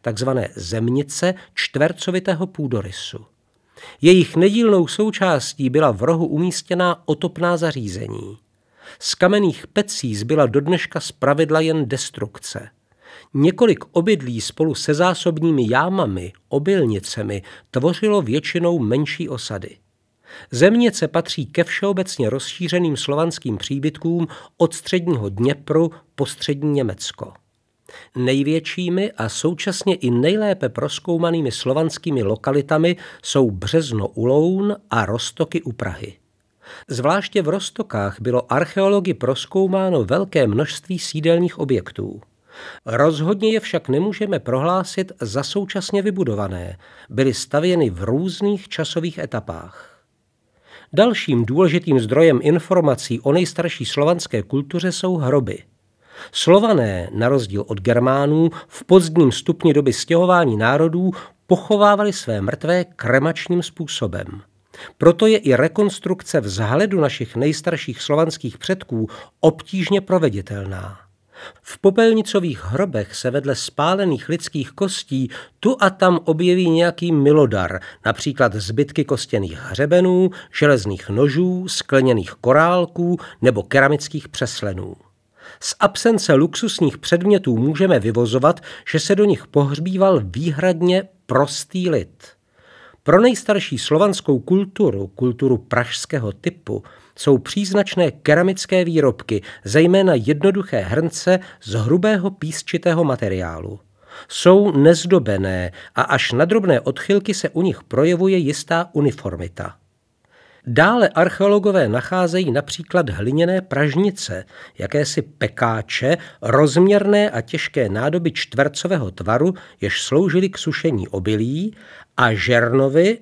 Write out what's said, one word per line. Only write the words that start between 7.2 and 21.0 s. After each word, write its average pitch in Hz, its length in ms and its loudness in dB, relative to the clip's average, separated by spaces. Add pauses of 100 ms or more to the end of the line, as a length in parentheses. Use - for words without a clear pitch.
zařízení. 107 800 -6 (600)
Z - 160 -6
kamenných 190 520 2
pecí 135 500 -4
zbyla 127 300 2
dodneška 147 540 -2
zpravidla 147 600 0
jen 160 280 0
destrukce. - 800 -10 (640)
Několik 180 580 2
obydlí 151 480 0
spolu 160 340 -2
se - 200 -2
zásobními 160 760 0
jámami, 123 640 -2 (160)
obilnicemi, 113 920 -2 (280)
tvořilo 180 520 0
většinou 160 560 -2
menší 143 500 -2
osady. 113 480 -10 (720)
Zemnice 196 580 4